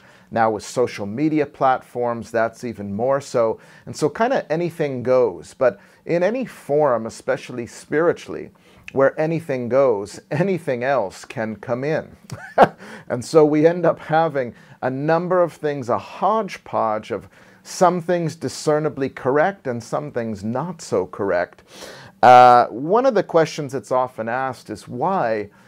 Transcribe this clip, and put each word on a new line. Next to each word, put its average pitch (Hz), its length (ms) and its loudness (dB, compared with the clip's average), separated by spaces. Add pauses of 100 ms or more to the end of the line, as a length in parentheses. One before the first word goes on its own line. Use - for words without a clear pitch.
(320)
Now 113 200 2
with 101 120 -4
social 113 420 -2
media 147 400 -2
platforms, 120 840 -2
that's 113 320 -2
even 101 300 -8
more 127 260 0
so. 117 400 -2 (260)
And 120 80 -14
so 156 140 -2
kinda 226 420 -2
anything 156 540 -4
goes. 117 500 0
But 123 240 0 (280)
in 175 180 0
any 226 220 -2
forum, 139 600 -2
especially 123 640 -8
spiritually, 143 840 -4 (420)
where 135 260 2
anything 156 480 -4
goes, 113 540 0 (100)
anything 151 540 -2
else 117 400 -4
can 110 320 -8
come 127 260 -6
in. 147 320 -4 (420)
<laughs> - 520 0
And 123 160 -6
so 156 180 6
we 151 240 4
end 170 180 0
up - 140 2
having 147 560 -2 (260)
a 127 80 -2
number 165 540 0
of 165 80 0
things, 143 380 -6
a 113 80 0
hodgepodge 117 1120 -4
of 98 160 -8 (360)
some 180 380 2
things 170 360 -2
discernibly 143 720 -2
correct 151 580 0
and 120 160 -6
some 147 300 -8
things 113 320 -6
not 147 360 -6
so 92 260 -2
correct. 90 560 -4 (600)
Uh, 123 440 10
one 165 380 0
of 262 80 4
the 190 80 2
questions 151 520 0
that's 131 180 -8
often 127 360 -2
asked 127 440 -6
is - 160 -12
why 120 600 -2 (200)